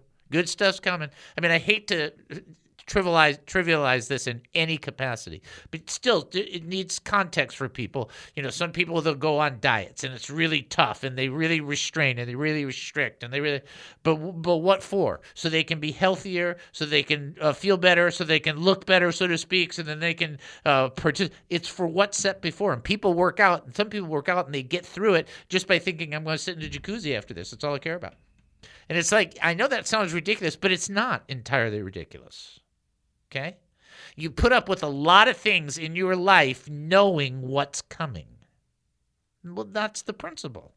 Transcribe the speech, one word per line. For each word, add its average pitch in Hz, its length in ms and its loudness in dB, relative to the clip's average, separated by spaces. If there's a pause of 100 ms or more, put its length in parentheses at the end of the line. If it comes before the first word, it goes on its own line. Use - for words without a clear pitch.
(300)
Good 170 160 2
stuff's 190 320 0
coming." 165 300 -4 (280)
I 151 40 -4
mean, 165 100 2
I 165 80 4
hate 208 300 0
to 156 240 0 (760)
trivialize, 165 580 4
trivialize 147 640 2
this 131 200 -4
in 120 140 -6 (120)
any 160 240 0
capacity. 123 640 -8 (300)
But 160 180 -12
still, 220 320 2
d-, 180 200 -4
it 175 240 -10
needs 185 340 -6
context 170 580 0
for 135 100 -4
people. 120 440 -8 (240)
You 143 80 -6
know, 131 60 -4
some 170 220 -4
people, 170 300 -2
they'll 151 140 0
go 151 240 0
on 143 200 -2
diets, 113 440 0
and 131 100 -8
it's - 160 -12
really 156 320 0
tough, 120 420 0
and 127 140 -6
they 131 120 -2
really 160 320 0
restrain, 143 580 -2
and 120 100 -6
they 120 60 -8
really 151 300 -2
restrict, 131 580 -6
and 120 100 -10
they 143 80 -4
really, 143 200 -2 (420)
but, 160 100 4
w-, 160 200 -6
but 165 240 2
what 190 260 2
for? 156 380 -2 (120)
So - 160 -4
they 160 140 2
can 160 160 -4
be 151 120 -4
healthier, 175 640 -2 (140)
so - 140 -6
they 147 180 2
can, 147 380 -4
uh, 151 120 2
feel 190 240 2
better, 175 340 6
so 175 120 -6
they 156 160 2
can 151 180 -2
look 190 280 2
better, 180 260 4
so 185 160 0
to 170 100 0
speak, 175 360 -2
so 170 100 -8
then 151 160 -8
they 165 140 -2
can, 160 240 -4 (280)
uh, 135 240 4
partic-, 160 420 0 (180)
it's 170 180 -2
for 180 200 -4
what's 196 300 0
set 190 240 -2
before. 175 320 0
And 117 100 -6
people 202 300 2
work 175 260 2
out, 180 260 6
and 120 100 -16
some 208 140 0
people 202 180 -6
work 151 220 -2
out, 180 160 0
and 139 80 -10
they 139 100 -4
get 147 220 -4
through 202 300 2
it 160 120 2 (220)
just 185 180 0
by 175 120 4
thinking, 165 340 -4
"I'm 156 100 -6
gonna 156 140 -2
sit 175 180 -8
in 160 60 -10
the 151 80 -8
jacuzzi 147 480 -4
after 104 160 -10
this. 87 180 -10
That's 117 120 -10
all 147 100 -2
I 135 60 -4
care 165 160 -6
about." 165 200 -12 (720)
And 165 100 -2
it's 170 140 0
like, 202 300 4
I 170 140 2
know 226 120 2
that 233 200 -4
sounds 196 260 0
ridiculous, 175 420 -2
but 190 160 2
it's 180 180 -2
not 208 380 -2
entirely 117 540 -2
ridiculous. 85 760 -14 (720)
Okay? 151 260 -8 (580)
You 156 140 -6
put 240 240 2
up 220 160 2
with 185 140 -2
a 151 40 0
lot 165 400 6
of 247 80 2
things 160 440 -2
in 160 160 -8
your 185 200 0
life 175 540 4
knowing 151 720 2
what's 135 400 -4
coming. 110 460 -10 (1160)
Well, 180 220 -8
that's 208 380 -6
the 208 100 -8
principle. 151 640 -14